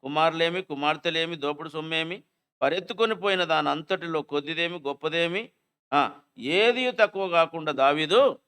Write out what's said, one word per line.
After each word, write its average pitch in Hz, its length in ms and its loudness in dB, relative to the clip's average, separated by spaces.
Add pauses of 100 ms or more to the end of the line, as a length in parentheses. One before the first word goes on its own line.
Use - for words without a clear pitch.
కుమారులేమి, 165 600 0
కుమార్తెలేమి, 160 720 -2
దోపుడు 147 320 -6
సొమ్మేమి, 160 540 -6 (400)
పరెత్తుకొని 190 520 0
పోయిన 185 300 0
దానంతటిలో 156 760 0
కొద్దిదేమి, 160 560 -4
గొప్పదేమి, 160 640 -2 (500)
ఆ, 143 80 4 (380)
ఏదియూ 233 540 2
తక్కువ 196 360 0
కాకుండా 165 440 0
దావీదు 151 760 2